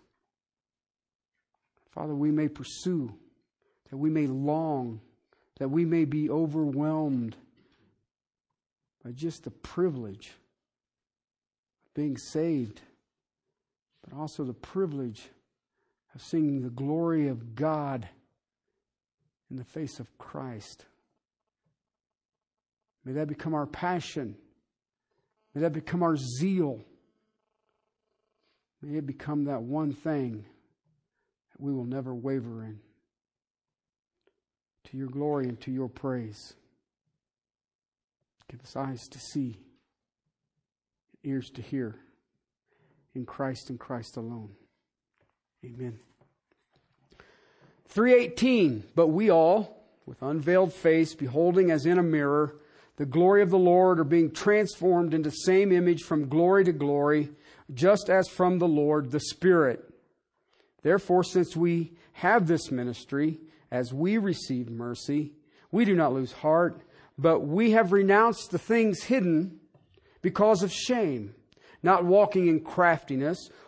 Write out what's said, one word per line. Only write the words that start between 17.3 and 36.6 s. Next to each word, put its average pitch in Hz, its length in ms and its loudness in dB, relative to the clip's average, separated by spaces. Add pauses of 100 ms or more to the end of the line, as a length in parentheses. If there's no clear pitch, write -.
God 143 520 -4 (1400)
in 131 80 -14
the 127 60 -14
face 151 360 -12
of - 180 -18
Christ. - 680 -16 (2250)
May 131 100 -12
that 151 140 -6
become 147 260 -8
our 147 120 -4
passion. 156 680 -8 (1160)
May 143 80 -6
that 160 120 -2
become 175 300 -4
our 165 120 2
zeal. 139 640 -4 (2000)
May 147 160 -10
it 151 80 -8
become 147 400 -6
that 139 160 -6
one 143 320 -6
thing 127 520 -6 (1080)
that - 100 -20
we 139 120 -6
will 127 120 -6
never 131 280 -8
waver 120 500 -8
in. 110 160 -16 (2000)
To - 120 -16
your 135 100 -10
glory 143 400 -4
and 120 140 -8
to 135 100 -10
your 131 160 -6
praise. 123 640 -10 (2000)